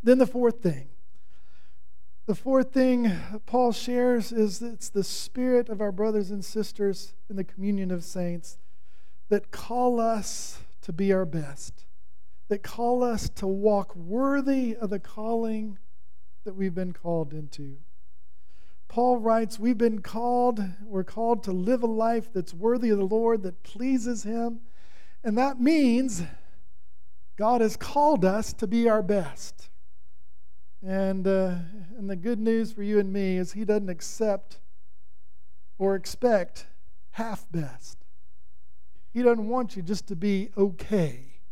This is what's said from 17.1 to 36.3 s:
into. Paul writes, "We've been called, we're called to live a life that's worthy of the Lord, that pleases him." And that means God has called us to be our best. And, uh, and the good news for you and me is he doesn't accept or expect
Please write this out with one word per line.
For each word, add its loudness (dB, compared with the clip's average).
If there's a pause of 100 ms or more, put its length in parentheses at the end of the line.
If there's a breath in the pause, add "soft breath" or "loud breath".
into. -4 (1080)
Paul 4
writes, 2
"We've 2
been 4
called, 0 (240)
we're 0
called 0
to -2
live 2
a 2
life 2
that's -2
worthy 2
of 6
the 2
Lord, 4
that -4
pleases 0
him." -2 (640 soft breath)
And 2
that 2
means 4 (1120 loud breath)
God 4
has 2
called 4
us 2
to -2
be 4
our 6
best. -2 (1160)
And, 0
uh, 4 (420)
and -4
the -2
good 0
news 2
for -4
you 4
and 0
me 0
is -2
he -4
doesn't 2
accept -2 (1200)
or 2
expect 0 (420)